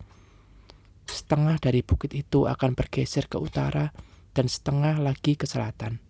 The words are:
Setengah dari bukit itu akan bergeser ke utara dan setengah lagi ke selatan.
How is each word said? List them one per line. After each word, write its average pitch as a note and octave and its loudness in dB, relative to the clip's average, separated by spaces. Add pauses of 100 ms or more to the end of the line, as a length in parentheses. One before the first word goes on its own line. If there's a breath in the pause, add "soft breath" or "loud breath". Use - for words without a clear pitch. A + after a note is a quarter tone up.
(1040 soft breath)
Setengah D3+ 0
dari B2 2
bukit - 0
itu C#3 2
akan C3 0
bergeser - -2
ke - -8
utara D3 -2 (400 loud breath)
dan B2+ 2
setengah D3 0
lagi C#3+ 0
ke - -8
selatan. A2+ -6 (100)